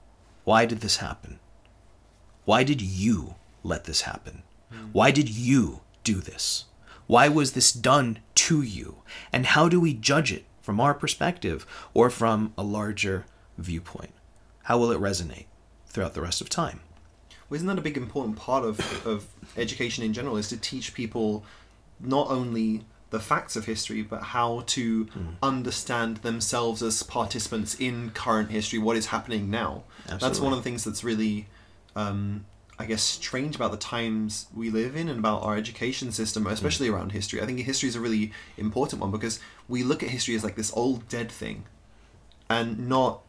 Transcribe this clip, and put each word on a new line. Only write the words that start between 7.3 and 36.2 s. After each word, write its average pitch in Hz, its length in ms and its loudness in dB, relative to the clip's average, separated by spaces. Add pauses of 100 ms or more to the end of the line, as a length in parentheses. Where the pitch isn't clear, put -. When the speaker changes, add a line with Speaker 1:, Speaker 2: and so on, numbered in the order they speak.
Speaker 1:
this - 200 6
done 123 480 4 (160)
to 151 260 4
you? 101 340 -8 (360)
And 127 140 2
how 160 220 8
do 175 120 6
we 165 140 4
judge 127 380 2
it - 120 -8 (180)
from 104 180 0
our 143 140 6
perspective - 720 -2 (280)
or 117 160 8
from 110 460 2
a 98 60 -4
larger 104 640 -2 (300)
viewpoint? 85 560 -8 (520)
How 120 140 4
will 117 140 4
it 82 80 2
resonate 90 460 -2 (400)
throughout - 280 -4
the - 60 -6
rest 87 200 -2
of - 80 -8
time? - 320 -4 (680)
Speaker 2:
Well, 143 80 -4
isn't 165 120 -4
that 196 100 0
a 185 40 -6
big 147 140 -2
important 117 400 -2
part 127 280 2
of, 104 420 -4
of 107 200 -2 (300)
education 117 480 -2
in 110 80 0
general, 123 240 -4
is 104 140 -2
to 127 80 -6
teach - 340 -8
people 107 520 -2 (540)
not 139 320 2
only 113 520 0 (260)
the 110 120 -2
facts - 360 -2
of 107 80 -4
history, 110 380 -4
but 107 200 -8
how 120 440 0
to 113 400 0
Speaker 1:
Mm. 90 360 -8
Speaker 2:
understand 120 760 -2
themselves 117 640 -2
as 113 200 0
participants 110 800 -4
in 120 300 -4
current 107 400 0
history, 110 280 -2
what 113 200 2
is 110 80 -2
happening 104 440 -2
now. 101 340 -2 (200)
That's 95 180 -6
Speaker 1:
Absolutely. 127 220 0
Speaker 2:
one 135 80 2
of 127 60 0
the 120 120 -8
things 117 140 -4
that's 104 180 -6
really, 107 440 0 (500)
um, 101 480 -2 (340)
I - 60 -6
guess, 110 180 -2
strange - 540 -2
about 117 140 0
the 107 80 -8
times 110 760 -4
we 117 140 -4
live 113 260 0
in 165 140 -4
and 131 100 -4
about 107 240 2
our 104 140 0
education 120 560 -4
system, 110 320 -2